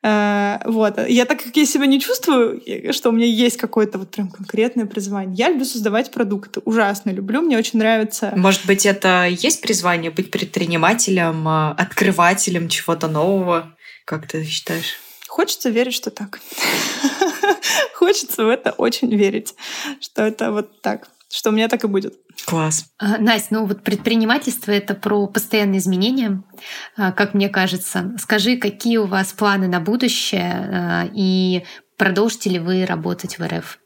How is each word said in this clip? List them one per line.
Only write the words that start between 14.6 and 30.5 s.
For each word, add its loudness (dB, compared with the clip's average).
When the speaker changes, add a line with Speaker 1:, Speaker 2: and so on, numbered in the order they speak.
Speaker 1:
Хочется -2
верить, 0
что -6
так. -12
<laughs> 0
Хочется 2
в 4
это 0
очень 0
верить, 0
что -6
это -2
вот -6
так, -6
что -2
у 2
меня 2
так 0
и 0
будет. -2
Speaker 2:
Класс. -2
Speaker 3:
А, 0
Настя, 2
ну 0
вот -4
предпринимательство — 0
это 0
про 0
постоянные 0
изменения, 0
а, 0
как 0
мне 2
кажется. -2
Скажи, 0
какие 0
у 2
вас -2
планы 2
на 0
будущее, 0